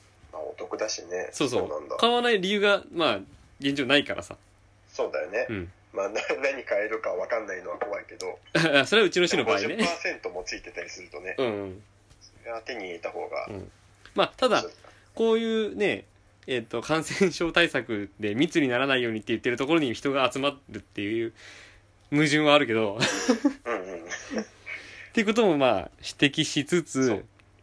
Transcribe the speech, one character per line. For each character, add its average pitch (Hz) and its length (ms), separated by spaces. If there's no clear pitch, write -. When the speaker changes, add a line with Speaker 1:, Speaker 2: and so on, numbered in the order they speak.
Speaker 1:
ま - 80
あ、 - 20
お - 160
得 - 200
だ - 120
し - 160
ね。 90 260
Speaker 2:
そ 151 140
う 123 40
そ 117 140
う。 80 40
Speaker 1:
そ 76 100
う - 40
な 73 40
ん - 40
だ。 - 80
Speaker 2:
買 233 140
わ 240 100
な 240 100
い 208 100
理 190 100
由 208 80
が、 202 320
ま 151 220
あ、 98 60
現 139 160
状 139 100
な 139 120
い 139 60
か - 120
ら - 80
さ。 - 140
Speaker 1:
そ - 200
う - 40
だ 69 120
よ 78 60
ね。 113 200
Speaker 2:
う 113 40
ん。 90 180
Speaker 1:
ま 95 100
あ、 98 60
な-、 110 120
何 135 220
買 104 220
え 110 40
る 110 100
か 104 120
わ 92 160
か 117 120
ん 107 80
な 95 80
い 92 80
の 87 80
は 87 60
怖 - 240
い - 60
け 87 80
ど。 90 240
Speaker 2:
<laughs> 160 260
あ、 131 60
そ 202 100
れ 226 60
は 190 60
う - 20
ち 180 100
の 175 80
市 190 100
の - 80
場 113 100
合 98 60
ね。 - 60
Speaker 1:
五 - 100
十 - 0
パ 226 140
ー - 100
セ 170 120
ン - 60
ト - 100
も 90 140
つ - 120
い 104 60
て - 100
た - 120
り - 60
す 90 120
る 90 80
と 76 120
ね。 92 160
Speaker 2:
う 135 60
ん - 20
う 101 220
ん。 95 160
Speaker 1:
そ - 240
れ 117 60
は 113 100
手 131 140
に 101 100
入 90 80
れ 82 60
た 87 120
方 82 160
が。 - 220
Speaker 2:
う 104 40
ん。 92 180
ま 190 100
あ、 - 100
た 262 140
だ、 156 120
Speaker 1:
そ - 60
う。 - 60
Speaker 2:
こ 226 180
う 226 60
い 226 60
う - 80
ね、 170 300
え 127 120
っ 113 40
と、 117 180
感 156 220
染 180 280
症 165 200
対 170 180
策 104 400
で 104 140
密 151 260
に 143 100
な 120 80
ら 135 100
な 135 100
い 123 60
よ 117 60
う 113 40
に 110 60
っ - 20
て 117 120
言 110 40
っ 104 40
て 127 80
る 120 80
と 135 100
こ 156 60
ろ 170 60
に 127 140
人 - 180
が 131 200
集 135 80
ま 139 180
る 104 100
っ - 20
て - 200
い 113 240
う 113 80
矛 147 120
盾 151 160
は 147 160
あ 147 40
る 143 60
け 113 80
ど。 110 240
<laughs> - 680
Speaker 1:
う 120 60
ん 95 120
う 92 140
ん。 82 60
Speaker 2:
っ - 20
て 233 80
い - 20
う 196 40
こ 220 60
と 226 120
も 165 120
ま 123 200
あ、 82 200
指 - 440
摘 - 20
し 143 220
つ 175 180
つ。 131 240
Speaker 1:
そ 107 80
う。 95 100